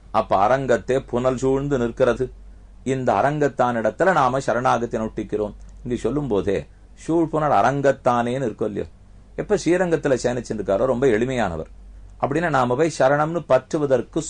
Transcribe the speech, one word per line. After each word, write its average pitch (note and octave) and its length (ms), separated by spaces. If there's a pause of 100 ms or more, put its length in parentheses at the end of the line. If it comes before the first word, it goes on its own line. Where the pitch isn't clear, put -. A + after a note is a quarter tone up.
(120)
அப்ப G#2 360
அரங்கத்தே B2+ 520
புனல் B2+ 380
சூழ்ந்து C3+ 400
நிற்கிறது. A#2+ 540 (520)
இந்த B2+ 300
அரங்கத்தானிடத்துல B2 1000
நாம C3+ 280
சரணாகத்தை A#2+ 600
நொட்டிக்கிறோம். G#2+ 560 (280)
இங்கு B2 140
சொல்லும் C#3 300
போதே F#2+ 400 (400)
சூழ்புனல் D#3 500
அரங்கத்தானேன்னு B2+ 880
இருக்கும் A2 220
இல்லையோ? G2 220 (460)
எப்ப F3+ 300
ஸ்ரீரங்கத்துல E3 580
சயனிச்சுருக்காரோ A2+ 640
ரொம்ப C3 220
எளிமையானவர் A2 600 (520)
அப்படின்னா D3+ 280
நாம B2 260
போய் D#3 240
சரணம்னு D3+ 480
பற்றுவதற்கு C3+ 840